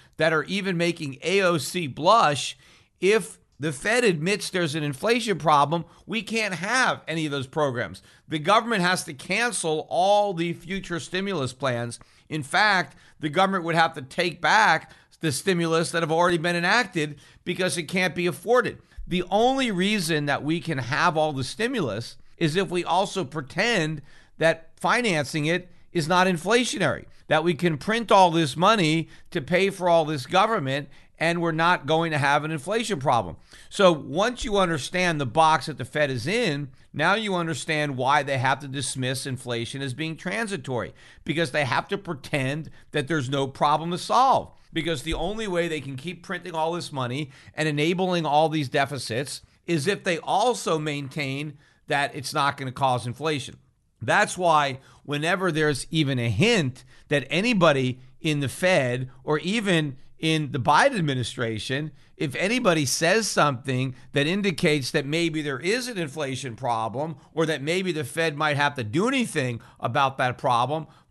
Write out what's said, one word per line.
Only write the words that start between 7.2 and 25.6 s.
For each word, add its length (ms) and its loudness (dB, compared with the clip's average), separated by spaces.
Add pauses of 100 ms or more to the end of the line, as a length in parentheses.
of 60 -2
those 160 -4
programs. 560 -4 (240)
The 140 -6
government 420 2
has 220 0
to 100 -12
cancel 760 -2
all 460 2
the 200 -2
future 440 -8
stimulus 540 -4
plans. 480 -4 (280)
In 140 -4
fact, 540 2 (240)
the 80 -4
government 340 2
would 140 0
have 180 4
to 80 -10
take 400 -4
back 480 4 (300)
the 100 -2
stimulus 640 0
that 100 0
have 80 0
already 260 4
been 200 0
enacted 580 0 (300)
because 340 -2
it 60 -4
can't 320 -2
be 100 -2
afforded. 520 0 (280)
The 240 0
only 400 2
reason 560 0
that 160 0
we 180 -2
can 180 -4
have 380 0
all 160 2
the 120 -4
stimulus 720 -4 (200)
is 200 0
if 140 0
we 140 -2
also 380 0
pretend 800 -2 (360)
that 320 0 (100)
financing 680 0
it 240 -2 (220)